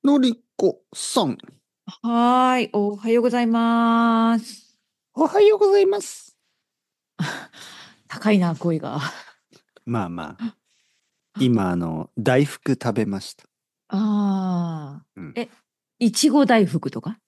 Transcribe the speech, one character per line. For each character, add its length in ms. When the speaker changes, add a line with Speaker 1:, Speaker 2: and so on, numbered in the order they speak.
Speaker 1:
の 60
り 180
こ 240
さ 300
ん。 120
Speaker 2:
は 720
ー 140
い、 40
お 240
は 140
よ 100
う 20
ご 60
ざ 140
い 40
ま 920
す。 420
Speaker 1:
お 140
は 160
よ 140
う 20
ご 120
ざ 80
い 60
ま 160
す。 380
Speaker 2:
<laughs> 920
高 240
い 60
な、 180
声 220
が。 200
Speaker 1:
ま 200
あ 40
ま 320
あ。 160
Speaker 2:
<laughs> 460
Speaker 1:
今、 300
あ 80
の、 400
大 300
福 360
食 120
べ 100
ま 160
し 140
た。 100
Speaker 2:
あ 1120
ー。 20
Speaker 1:
う 20
ん。 140
Speaker 2:
え、 140
い 140
ち 180
ご 160
大 180
福 260
と 120
か？ 260